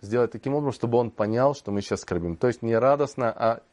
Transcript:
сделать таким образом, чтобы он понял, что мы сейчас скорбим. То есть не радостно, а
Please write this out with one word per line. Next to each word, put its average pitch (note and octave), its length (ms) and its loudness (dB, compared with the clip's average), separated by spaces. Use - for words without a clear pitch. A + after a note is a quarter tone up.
сделать A2+ 300 0
таким C3 220 -6
образом, C#3+ 200 -2
чтобы A#2 260 0
он A#2 100 0
понял, A#2 460 0
что - 160 -10
мы G2+ 100 0
сейчас G2 200 -4
скорбим. E2+ 360 -4
То - 80 0
есть B2 160 0
не A2+ 160 0
радостно, C3+ 580 0
а A#2 260 0